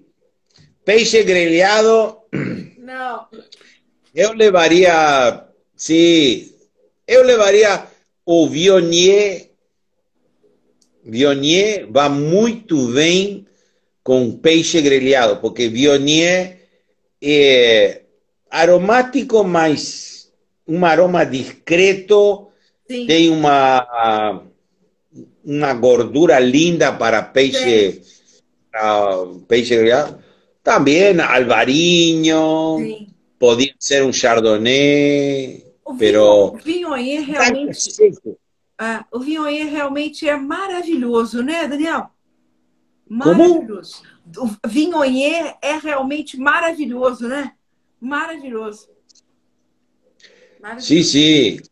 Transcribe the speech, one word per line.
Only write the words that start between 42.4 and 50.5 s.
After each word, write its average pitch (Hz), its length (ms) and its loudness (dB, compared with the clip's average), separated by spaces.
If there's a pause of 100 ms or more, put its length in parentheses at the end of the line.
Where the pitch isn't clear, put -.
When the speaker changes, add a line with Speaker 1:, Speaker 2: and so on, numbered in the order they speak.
Speaker 1:
Como? 226 280 0 (140)
Speaker 2:
Maravilhoso. 226 520 -6 (360)
O 240 120 -8 (180)
Viognier 294 920 -2
é 294 160 -6
realmente 294 600 -8
maravilhoso, 254 880 -4
né? 269 240 -10 (480)
Maravilhoso. 262 880 -12 (1700)